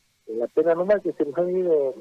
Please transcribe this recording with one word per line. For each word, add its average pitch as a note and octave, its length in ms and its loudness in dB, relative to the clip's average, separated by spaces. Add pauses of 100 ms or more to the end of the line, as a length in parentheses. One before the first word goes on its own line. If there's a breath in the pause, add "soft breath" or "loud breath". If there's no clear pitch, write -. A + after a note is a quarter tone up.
(260)
Eh, A2 80 -10
la A#2 140 -4
pena D#3+ 260 2
nomás F#3+ 280 0
que E3 100 -4
se - 120 -2
nos D3 140 -2
han F3+ 180 0
ido D#3 440 2